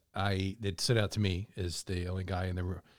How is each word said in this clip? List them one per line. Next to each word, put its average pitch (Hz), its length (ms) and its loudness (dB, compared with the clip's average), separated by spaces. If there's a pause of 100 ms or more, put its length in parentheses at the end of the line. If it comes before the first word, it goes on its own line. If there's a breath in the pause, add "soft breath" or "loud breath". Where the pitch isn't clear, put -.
(140)
I, 98 480 0
that 101 180 -2
stood 123 180 4
out 104 140 2
to - 80 -2
me 95 360 2
is 87 280 -4
the 90 240 -2
only 92 160 -2
guy 92 220 -2
in 90 100 -2
the 90 80 0
r-, 90 200 -2 (160 soft breath)